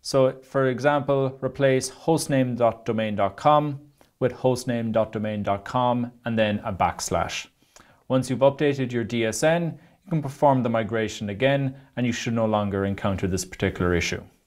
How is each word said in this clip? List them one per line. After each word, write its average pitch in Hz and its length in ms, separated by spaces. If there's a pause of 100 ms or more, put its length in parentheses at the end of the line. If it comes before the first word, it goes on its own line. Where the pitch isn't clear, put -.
So 131 400
for 135 280
example, 135 720
replace 131 480
hostname 135 680
dot 117 280
domain 110 300
dot 98 220
com 147 420 (400)
with 123 140
hostname 120 580
dot 110 200
domain 107 320
dot 101 200
com 123 480 (140)
and 117 100
then 107 300
a 107 80
backslash. 87 720 (640)
Once 131 240
you've 120 80
updated 139 520
your 117 120
D 113 220
S 110 180
N, 165 340 (280)
you - 40
can 156 140
perform 135 400
the 120 60
migration 110 600
again, 135 460 (220)
and 123 100
you 117 60
should 117 200
no 113 140
longer 101 380
encounter 98 420
this 90 180
particular 90 480
issue. 85 300 (240)